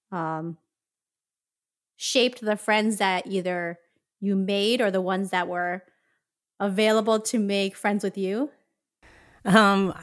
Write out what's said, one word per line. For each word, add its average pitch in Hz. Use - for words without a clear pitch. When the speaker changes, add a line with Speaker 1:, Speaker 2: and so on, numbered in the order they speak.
Speaker 1:
um, 165
shaped 254
the 214
friends 214
that 190
either 180
you 196
made 202
or 214
the 190
ones 185
that 180
were 180
available 214
to 220
make 196
friends 208
with 196
you? 202
Speaker 2:
Um, 196